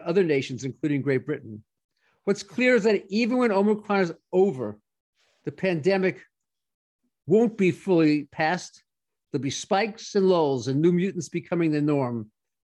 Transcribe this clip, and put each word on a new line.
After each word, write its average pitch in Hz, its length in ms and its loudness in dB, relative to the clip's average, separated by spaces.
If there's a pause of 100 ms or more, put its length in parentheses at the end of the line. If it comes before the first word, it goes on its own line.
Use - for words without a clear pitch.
other 175 180 0
nations, 139 420 -2
including 143 380 -4
Great 135 240 -2
Britain. 110 380 -10 (600)
What's 202 200 -2
clear 254 320 2
is 196 80 2
that 214 240 2
even 226 300 -2
when 240 120 2
Omicron 202 500 0
is 170 140 -2 (180)
over, 139 460 0 (640)
the 143 80 -8
pandemic 185 680 0 (1080)
won't 226 300 2
be 185 140 2
fully 156 600 2
past. 165 520 -4 (500)
There'll 131 100 -4
be 139 80 -4
spikes 208 640 -4
and 190 120 4
lulls 139 380 2
and 135 140 0
new 175 120 4
mutants 175 360 -2
becoming 170 420 -2
the 151 100 0
norm, 127 500 -2 (400)